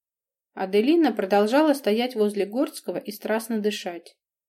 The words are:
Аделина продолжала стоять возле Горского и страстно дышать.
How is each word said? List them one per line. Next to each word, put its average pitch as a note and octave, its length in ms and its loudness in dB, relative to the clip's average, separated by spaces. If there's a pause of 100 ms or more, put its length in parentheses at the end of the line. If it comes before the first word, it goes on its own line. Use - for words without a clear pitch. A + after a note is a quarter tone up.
(540)
Аделина A#3+ 580 2
продолжала G#3+ 640 2
стоять A#3+ 420 -2
возле G#3 300 0
Горского G#3 520 -4
и G#3 140 -8
страстно A3 480 -4
дышать. G3+ 580 -6 (320)